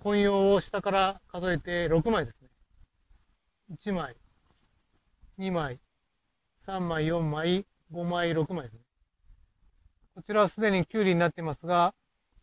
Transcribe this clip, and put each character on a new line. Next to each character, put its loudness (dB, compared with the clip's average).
本 0
葉 4
を 4
下 -6
か -2
ら 0
数 -4
え 0
て -4
六 2
枚 0
で -14
す -20
ね。 -20
一 -8
枚、 -4
二 -4
枚、 -4
三 -6
枚、 0
四 0
枚、 0
五 -8
枚、 -2
六 0
枚 -8
で -16
す -20
ね。 -20
こ -18
ち -10
ら 4
は 4
す -10
で 2
に 2
キ -6
ュ 2
ウ 4
リ 4
に 2
な 4
っ -2
て -12
い -6
ま -4
す -12
が、 2